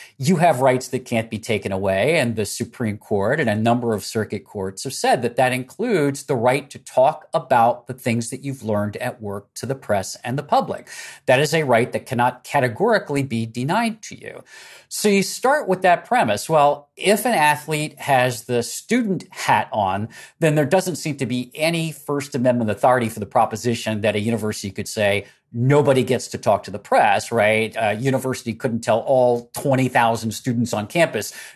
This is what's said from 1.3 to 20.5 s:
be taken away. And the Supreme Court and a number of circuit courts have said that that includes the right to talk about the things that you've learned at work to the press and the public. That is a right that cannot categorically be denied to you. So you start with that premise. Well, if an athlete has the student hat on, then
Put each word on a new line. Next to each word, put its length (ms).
be 80
taken 320
away. 460
And 180
the 100
Supreme 520
Court 420
and 100
a 60
number 380
of 100
circuit 400
courts 400
have 100
said 300
that 140
that 140
includes 720
the 120
right 340
to 80
talk 560
about 540
the 60
things 280
that 120
you've 200
learned 340
at 240
work 320
to 120
the 100
press 500
and 120
the 60
public. 460
That 120
is 140
a 100
right 300
that 120
cannot 380
categorically 800
be 220
denied 560
to 180
you. 240
So 180
you 160
start 460
with 140
that 200
premise. 460
Well, 480
if 280
an 80
athlete 640
has 440
the 180
student 720
hat 400
on, 380
then 160